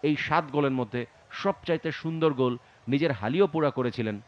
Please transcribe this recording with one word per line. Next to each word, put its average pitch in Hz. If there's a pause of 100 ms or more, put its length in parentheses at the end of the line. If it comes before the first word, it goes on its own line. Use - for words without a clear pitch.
এই 147
সাত 156
গোলের 139
মধ্যে 123 (260)
সবচাইতে 170
সুন্দর 160
গোল 127 (300)
নিজের 143
হালিও 131
পুরা 151
করেছিলেন 110